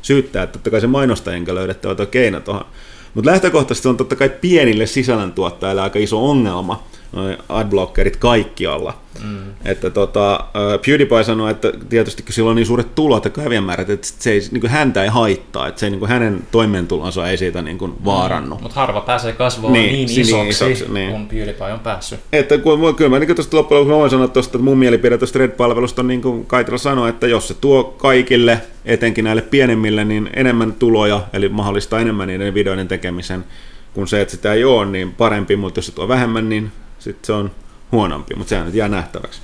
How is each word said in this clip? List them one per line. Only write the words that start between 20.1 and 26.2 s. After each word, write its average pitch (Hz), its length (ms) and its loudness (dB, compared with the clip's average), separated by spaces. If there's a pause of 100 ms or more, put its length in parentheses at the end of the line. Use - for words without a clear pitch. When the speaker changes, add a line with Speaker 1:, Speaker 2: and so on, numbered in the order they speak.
Speaker 1:
niin 110 340 2
Speaker 2:
isoksi, 131 220 0
Speaker 1:
isoksi, - 220 -4
niin. 98 180 -4
Speaker 2:
kun 104 160 -8
PewDiePie 101 460 -6
on 113 60 -10
päässyt. 110 400 -8 (140)
Speaker 1:
Että 147 240 4
kun, 156 380 4
kyllä 147 140 4
mä 131 100 6
niinku 160 160 2
tosta 156 220 0
loppujen 147 240 6
lopuksi 147 180 4
voin 143 100 6
sanoa 131 180 4
tosta, 127 300 0
että 120 80 0
mun 135 120 4
mielipide 120 400 4
tosta 127 220 -2
Red-palvelusta 120 640 0
on 123 60 0
niinku 123 400 -2